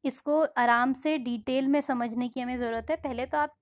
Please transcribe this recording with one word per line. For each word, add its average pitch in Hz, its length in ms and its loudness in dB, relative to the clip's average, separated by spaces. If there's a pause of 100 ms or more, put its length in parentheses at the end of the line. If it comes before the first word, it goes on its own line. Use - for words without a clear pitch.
इसको 294 380 0
आराम 247 500 4
से 302 260 0
डिटेल 254 500 -2
में 285 120 4
समझने 240 480 -2
की 254 120 -8
हमें 247 180 -4
ज़रूरत 226 320 -4
है। 320 60 2
पहले 262 300 -6
तो 302 120 -2
आप 294 240 0